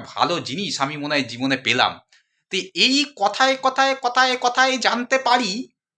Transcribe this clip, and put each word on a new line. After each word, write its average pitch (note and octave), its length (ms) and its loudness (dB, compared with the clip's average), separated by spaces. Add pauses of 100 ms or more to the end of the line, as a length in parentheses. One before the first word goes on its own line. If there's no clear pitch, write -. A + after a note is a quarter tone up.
ভালো D#3 340 0
জিনিস C#3 400 -6
আমি D3 160 -2
মনে D3 180 -4
হয় C3+ 100 0
জীবনে B2 320 -4
পেলাম।" A2+ 360 2 (600)
তো G3+ 40 -2 (180)
এই C4 300 2 (120)
কথায় C4 460 2
কথায় C4+ 400 2
কথায় B3+ 340 2
কথায় B3+ 420 2
জানতে A#3+ 400 0
পারি B3 340 2 (460)